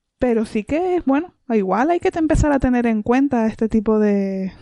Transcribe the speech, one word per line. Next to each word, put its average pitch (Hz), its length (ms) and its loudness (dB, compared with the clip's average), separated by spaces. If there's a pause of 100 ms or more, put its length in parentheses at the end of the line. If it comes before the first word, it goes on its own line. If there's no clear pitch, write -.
(200)
Pero 226 260 0
sí 214 180 -4
que, 349 420 -2
bueno, 294 300 -2 (140)
igual 214 420 0
hay 349 80 0
que 370 100 -2
te-, 359 80 -4
empezar 302 340 2
a 277 60 2
tener 247 300 0
en 220 160 0
cuenta 254 420 2
este 220 240 -2
tipo 220 300 2
de, 196 520 0 (100)